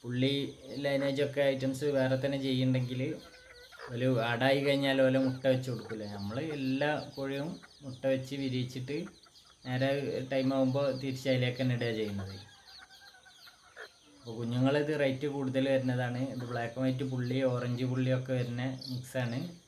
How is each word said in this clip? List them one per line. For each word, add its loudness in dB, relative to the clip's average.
പുള്ളി 2
ലൈനേജൊക്കെ 2
ഐറ്റംസ് 0
വേറെ 4
തന്നെ 0
ചെയ്യുന്നുണ്ടെങ്കിൽ 2
ഒരു 2
ആടായി 4
കഴിഞ്ഞാൽ 4
ഓലെ 4
മുട്ട -2
വെച്ച് 0
കൊടുക്കില്ല. -8
നമ്മൾ -4
എല്ലാ 0
കോഴിയും -4
മുട്ട -10
വെച്ച് -4
വിരിയിച്ചിട്ട് -4
നേരെ 2
ടൈം 2
ആകുമ്പോൾ 4
തിരിച്ച് -4
അതിലേക്ക് 2
തന്നെ 2
ഇടുക 0
ചെയ്യുന്നത്. -4
അപ്പോൾ -12
കുഞ്ഞുങ്ങളിത് 2
റേറ്റ് 2
കൂടുതൽ 0
വരുന്നതാണ്. 0
ഇത് -6
ബ്ലാക്ക് -2
ആൻഡ് 0
വൈറ്റ് 0
പുള്ളി, 0
ഓറഞ്ച് -2
പുള്ളിയൊക്കെ 0
വരുന്ന -2
മിക്സാണ്. -4